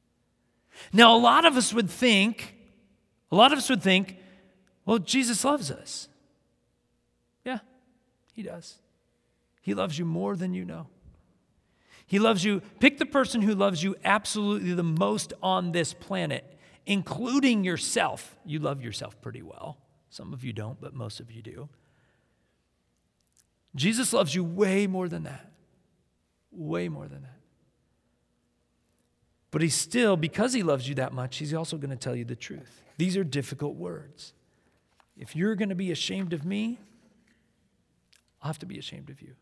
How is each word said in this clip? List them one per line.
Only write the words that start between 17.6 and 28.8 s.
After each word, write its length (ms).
yourself. 720
You 140
love 220
yourself 400
pretty 200
well. 360
Some 240
of 100
you 80
don't, 300
but 120
most 280
of 100
you 100
do. 280
Jesus 360
loves 240
you 80
way 440
more 200
than 160
that. 300
Way 380
more 180
than 140
that. 180